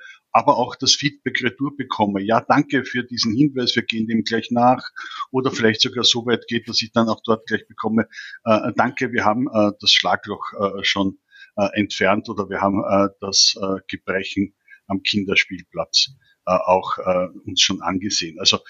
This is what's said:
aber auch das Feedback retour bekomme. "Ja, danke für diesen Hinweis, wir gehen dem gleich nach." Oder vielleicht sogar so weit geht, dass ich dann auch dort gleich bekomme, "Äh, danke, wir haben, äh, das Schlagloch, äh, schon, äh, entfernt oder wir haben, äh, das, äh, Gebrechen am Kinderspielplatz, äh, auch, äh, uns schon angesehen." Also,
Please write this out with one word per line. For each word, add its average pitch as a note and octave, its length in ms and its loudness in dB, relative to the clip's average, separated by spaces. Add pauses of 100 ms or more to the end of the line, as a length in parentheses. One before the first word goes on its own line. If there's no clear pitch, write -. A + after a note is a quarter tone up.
(300)
aber A#2 280 4
auch B2 160 -2
das - 200 0
Feedback C#3 480 -4
retour B2 340 -4
bekomme. G#2 440 -2
"Ja, A2 200 2
danke C3 440 2
für B2 200 -6
diesen A2+ 300 -2
Hinweis, B2+ 420 0
wir A#2 80 0
gehen A2 240 -4
dem A2+ 160 0
gleich A2+ 260 -4
nach." B2 320 4 (480)
Oder B2+ 220 2
vielleicht A2 280 2
sogar A#2+ 240 0
so A#2 220 2
weit A#2 220 0
geht, A#2 200 -4
dass A2 140 -2
ich A2+ 100 -6
dann A2+ 160 4
auch A2 160 -2
dort A2 220 0
gleich G#2+ 200 -4
bekomme, A2 420 -2 (360)
"Äh, A2+ 320 2
danke, A#2+ 360 0
wir A2 120 -2
haben, G#2+ 220 2
äh, G#2 240 2 (100)
das G#2 120 2
Schlagloch, - 600 -2
äh, G2 320 -4
schon, G2 340 0 (380)
äh, G2+ 180 2
entfernt G#2 540 0
oder G2+ 220 -6
wir F#2+ 100 -4
haben, G2 220 0
äh, G2 280 2 (100)
das, - 420 2
äh, F#2+ 240 -2
Gebrechen F#2+ 680 -4 (320)
am G2 160 -4
Kinderspielplatz, - 1080 -2 (360)
äh, F2+ 40 -2
auch, F#2 480 2
äh, F2+ 300 0 (180)
uns F#2 140 -2
schon F#2 200 0
angesehen." F2 600 -4
Also, G2 180 2 (120)